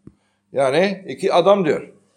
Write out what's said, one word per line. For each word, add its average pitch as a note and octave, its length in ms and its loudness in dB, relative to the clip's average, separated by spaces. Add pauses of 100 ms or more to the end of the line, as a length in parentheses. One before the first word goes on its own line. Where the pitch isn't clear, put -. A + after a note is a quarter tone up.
(540)
Yani E3 540 0
iki C#3 260 -4
adam F#3 320 4
diyor. B2+ 220 -2 (300)